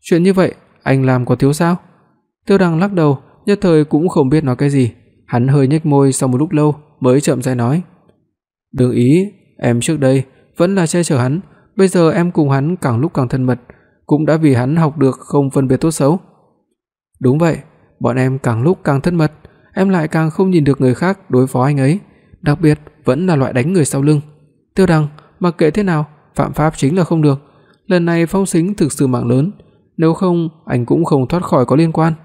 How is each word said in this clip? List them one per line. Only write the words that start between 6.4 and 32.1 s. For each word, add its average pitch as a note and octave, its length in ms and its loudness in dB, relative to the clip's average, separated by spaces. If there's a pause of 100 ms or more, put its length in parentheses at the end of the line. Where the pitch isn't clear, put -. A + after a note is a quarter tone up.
lâu D3+ 240 2 (240)
mới C3 220 2
chậm B2+ 200 -2
rãi B2+ 140 -4
nói. B2 260 -2 (920)
"Đừng B2+ 180 0
ý, D3 400 2 (260)
em A#2+ 240 0
trước D#3 180 -4
đây C3+ 240 2 (340)
vẫn F#3 180 0
là F3 120 0
che F3 160 -2
chở D#3+ 140 -2
hắn, B2+ 220 -2 (360)
bây F#3+ 120 2
giờ E3+ 240 2
em E3+ 200 0
cùng D3 180 0
hắn C#3 260 0
càng B2 240 -2
lúc D#3 140 -2
càng C3 140 -2
thân C3 160 -2
mật, B2 160 -2 (460)
cũng D3+ 200 0
đã D#3 120 0
vì D#3 160 2
hắn B2+ 220 0
học D#3+ 220 0
được C3 220 0
không C#3+ 300 -2
phân C3+ 180 -2
biệt B2+ 100 0
tốt D#3+ 140 0
xấu." D#3 280 0 (1000)
"Đúng C3 180 2
vậy, E3 200 0 (420)
bọn A#2+ 160 -2
em C3 240 -2
càng A#2 240 -2
lúc F#3 200 0
càng C#3 180 -2
thân F3 140 -2
mật, D#3 160 0 (420)
em G3 160 0
lại E3 180 0
càng D#3+ 220 -2
không F#3+ 220 -2
nhìn D#3+ 120 2
được C#3 180 0
người B2+ 140 2
khác F#3+ 340 -4
đối B2+ 180 2
phó B2+ 160 -2
anh C#3+ 160 0
ấy, D3 200 0 (420)
đặc D3 200 -2
biệt D3+ 180 2 (260)
vẫn D#3 220 0
là E3+ 80 2
loại C3+ 180 -2
đánh C3+ 200 -2
người D#3+ 120 2
sau C#3 160 -4
lưng. D3 200 2 (540)
Tiêu F#3+ 100 2
Đằng, D#3 220 2 (320)
mặc F3 180 -2
kệ D#3 140 2
thế G#3 120 -2
nào, D#3 220 -2 (300)
phạm C#3 180 -4
pháp D#3 240 0
chính D3 200 0
là F3 60 2
không D#3+ 180 0
được. C#3 180 2 (480)
Lần F3 180 0
này E3+ 200 0
Phong F#3+ 200 -2
Sính G3+ 300 -2
thực D#3+ 160 0
sự C#3 160 -2
mạng A#2+ 200 -2
lớn, C#3 240 0 (460)
nếu E3 160 2
không E3+ 360 -2 (160)
anh B2 200 -2
cũng D3+ 200 0
không C3+ 220 0
thoát F3 160 -4
khỏi C3 220 0
có B2+ 100 0
liên E3 160 2
quan." D#3+ 220 0 (100)